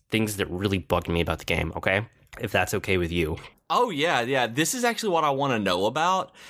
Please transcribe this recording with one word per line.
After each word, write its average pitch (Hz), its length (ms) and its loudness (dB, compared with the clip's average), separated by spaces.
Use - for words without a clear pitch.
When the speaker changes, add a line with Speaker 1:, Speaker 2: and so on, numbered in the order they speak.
Speaker 1:
things 107 280 0
that 90 120 0
really 95 280 0
bugged 87 320 0
me 85 100 2
about 82 200 0
the - 60 -16
game, 82 300 -2
okay? 98 300 0
If 113 120 -6
that's 92 240 0
okay 95 220 0
with 85 140 0
you. 82 260 -2
Speaker 2:
Oh, 226 200 2
yeah, 147 320 0
yeah. 123 260 0
This 139 260 -2
is 240 120 -2
actually 226 240 -2
what 160 160 2
I 143 60 2
wanna 135 280 0
know 95 280 2
about, 170 460 0